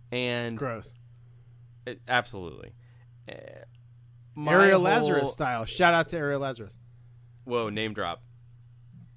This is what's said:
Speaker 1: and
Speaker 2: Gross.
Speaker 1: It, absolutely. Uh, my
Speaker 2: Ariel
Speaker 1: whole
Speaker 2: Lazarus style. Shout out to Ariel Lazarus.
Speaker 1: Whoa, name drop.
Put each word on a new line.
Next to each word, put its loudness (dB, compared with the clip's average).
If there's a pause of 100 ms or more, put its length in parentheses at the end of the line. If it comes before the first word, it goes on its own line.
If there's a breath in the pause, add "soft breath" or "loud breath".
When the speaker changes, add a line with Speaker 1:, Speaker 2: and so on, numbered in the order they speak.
(120)
Speaker 1:
and -4
Speaker 2:
Gross. -8 (920)
Speaker 1:
It, -12
absolutely. -4 (560 soft breath)
Uh, -14 (1040)
my -4
Speaker 2:
Ariel 8
Speaker 1:
whole 2
Speaker 2:
Lazarus 2
style. -4
Shout 4
out 2
to -4
Ariel -2
Lazarus. -10 (680)
Speaker 1:
Whoa, -2
name -4
drop. -6 (960)